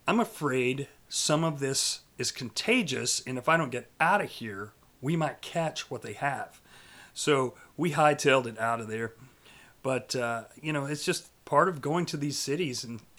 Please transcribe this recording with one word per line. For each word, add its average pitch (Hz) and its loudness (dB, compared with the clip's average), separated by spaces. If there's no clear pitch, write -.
"I'm 202 4
afraid 131 0
some 156 2
of 151 -2
this 135 -2
is 127 -2
contagious, 131 -2
and 127 -6
if 123 -2
I 160 6
don't 151 2
get 120 -8
out 185 4
of 151 -4
here, 104 -10
we 147 0
might 151 -2
catch - -4
what 123 -8
they 107 -10
have." 131 -4
So 135 2
we 160 0
hightailed 143 4
it 113 -10
out 113 0
of 110 -8
there. 113 -4
But, 131 -2
uh, 117 -2
you 156 -4
know, 143 0
it's 147 -4
just - -2
part 156 6
of 156 -4
going 160 0
to - -6
these 143 -2
cities, 139 -2
and, 113 -10